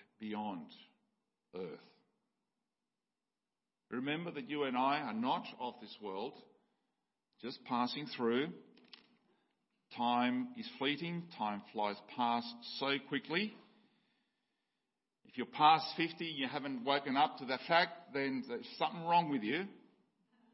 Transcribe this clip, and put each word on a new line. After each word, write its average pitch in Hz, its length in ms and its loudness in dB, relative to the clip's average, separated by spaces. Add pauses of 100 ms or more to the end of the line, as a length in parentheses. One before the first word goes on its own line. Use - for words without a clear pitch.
(200)
beyond 104 460 -6 (880)
earth. 87 240 -8 (2000)
Remember 147 380 -2
that 139 180 -8
you 147 180 0
and 127 120 0
I 139 220 4
are 123 140 -4
not 127 320 0 (140)
of 123 220 -6
this 104 180 -14
world, 104 340 -4 (1080)
just 123 240 -10
passing 123 400 -2 (100)
through. 123 340 2 (1500)
Time 123 600 2
is 110 200 -8
fleeting. 170 460 -2 (160)
Time 104 240 -2 (100)
flies 104 220 0 (200)
past 120 380 2 (240)
so 139 140 0 (160)
quickly. 165 440 -2 (1700)
If - 120 -14
you're 120 100 -2
past 151 380 6 (120)
fifty, 165 280 -2
you 139 220 -2
haven't 135 360 -4
woken 139 340 2
up 156 220 4
to 139 60 -10
that 123 220 -2
fact, 170 460 4
then 131 340 0
there's 120 200 -6 (100)
something 165 280 -2
wrong 170 260 6
with 135 100 2
you. 139 220 0 (920)